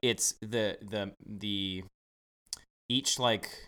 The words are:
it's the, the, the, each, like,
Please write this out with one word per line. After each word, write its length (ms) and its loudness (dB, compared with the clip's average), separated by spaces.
it's 380 2
the, 400 0
the, 320 -4
the, 580 -4
each, 280 2
like, 320 2